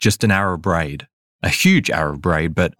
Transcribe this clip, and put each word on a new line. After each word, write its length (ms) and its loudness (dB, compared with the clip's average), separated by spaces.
just 240 0
an 60 4
Arab 340 0
raid, 420 -2
a 80 -2
huge 400 2
Arab 340 -2
raid, 300 0
but 260 0